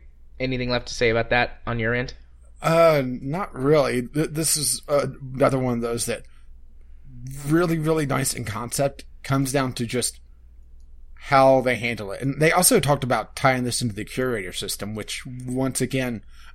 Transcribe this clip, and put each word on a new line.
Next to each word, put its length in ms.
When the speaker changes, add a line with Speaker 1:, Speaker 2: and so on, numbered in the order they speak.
Speaker 1:
Anything 300
left 180
to 60
say 160
about 200
that 380
on 120
your 140
end? 200
Speaker 2:
Uh, 440
not 480
really. 540
Th-, 220
this 280
is, 300
uh, 200
another 240
one 160
of 60
those 260
that 160
really, 300
really 280
nice 280
in 120
concept. 600
Comes 280
down 220
to 120
just 340
how 480
they 140
handle 360
it. 100
And 200
they 100
also 280
talked 240
about 320
tying 280
this 200
into 100
the 100
curator 480
system, 440
which, 280
once 340
again, 440